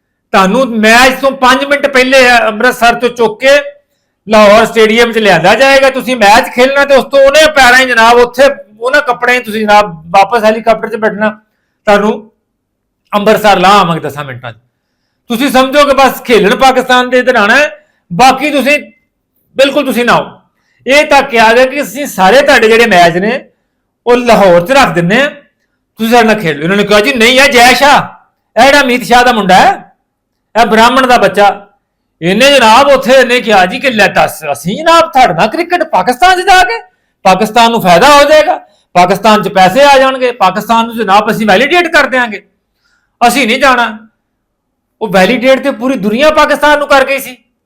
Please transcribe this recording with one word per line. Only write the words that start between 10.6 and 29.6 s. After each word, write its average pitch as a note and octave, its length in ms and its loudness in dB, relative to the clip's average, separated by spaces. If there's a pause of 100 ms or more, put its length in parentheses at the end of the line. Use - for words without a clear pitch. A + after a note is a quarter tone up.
'ਚ A3 80 -10
ਬੈਠਣਾ, G#3+ 340 -4 (540)
ਤੁਹਾਨੂੰ G#3+ 480 -2 (840)
ਅੰਮ੍ਰਿਤਸਰ G3+ 440 0
ਲਾਹ F#3 140 2
ਆਵਾਂਗੇ E3+ 280 0
ਦਸਾਂ C#3+ 240 -10
ਮਿੰਟਾਂ B2 280 -16
'ਚ। - 40 -20 (720)
ਤੁਸੀਂ A#3+ 220 -4
ਸਮਝੋ C4+ 340 0
ਕਿ C4+ 100 0
ਬਸ C4 280 0
ਖੇਲਣ G#3 340 0
ਪਾਕਿਸਤਾਨ B3+ 540 0
ਦੇ B3+ 80 0
ਇੱਧਰ B3 180 0
ਆਉਣਾ A3 200 0
ਹੈ, D4+ 300 -4 (260)
ਬਾਕੀ B3+ 380 0
ਤੁਸੀਂ C#4 280 -2 (800)
ਬਿਲਕੁਲ C#4 280 0
ਤੁਸੀਂ A#3+ 200 -4
ਨਾ A3+ 80 0
ਆਓ। - 280 -4 (460)
ਇਹ C#4+ 180 2
ਤੱਕ C#4+ 240 0
ਕਿਹਾ A3+ 240 2
ਗਿਆ B3+ 140 2
ਕਿ C#4 160 -6
ਅਸੀਂ B3+ 240 -10
ਸਾਰੇ G3+ 360 2
ਤੁਹਾਡੇ B3 260 2
ਜਿਹੜੇ A3+ 180 2
ਮੈਚ F3 300 2
ਨੇ A3 340 -6 (560)
ਉਹ A#3+ 100 2
ਲਾਹੌਰ G3 500 2
'ਚ B3+ 60 -4
ਰੱਖ C4 160 2
ਦਿੰਨੇ F3 340 -2
ਆ, D4 60 -2 (680)
ਤੁਸੀਂ A3 140 -4
ਸਾਡੇ A#3 180 2
ਨਾਲ G#3+ 120 -2
ਖੇਡ D#3 160 -4
ਲਓ। C#3+ 80 -6
ਇਹਨਾਂ F#3+ 120 -2
ਨੇ G3+ 80 0
ਕਿਹਾ, G#3+ 160 0
"ਜੀ C4+ 140 -2
ਨਹੀਂ, B3+ 260 0
ਇਹ C#4 120 0
ਜੈ B3 220 4
ਸ਼ਾਹ, C4+ 260 2 (600)
ਇਹ B3+ 60 4
ਜਿਹੜਾ C#4+ 140 2
ਅਮਿਤ B3 220 -2
ਸ਼ਾਹ A#3+ 220 2
ਦਾ B3+ 80 2
ਮੁੰਡਾ F#3+ 220 0
ਹੈ, D#4+ 420 0 (640)